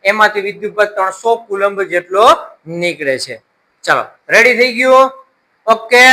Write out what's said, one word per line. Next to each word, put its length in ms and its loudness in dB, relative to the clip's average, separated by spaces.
એમાંથી 400 -2
વિદ્યુત 240 -12
ભાર 240 -2
ત્રણસો 400 -4
કુલંબ 460 -4
જેટલો 340 0
નીકળે 420 -4
છે. 160 -16
ચાલો, 220 -2
રેડી 260 2
થઈ 180 -2
ગયું? 320 4
ઓકે, 460 2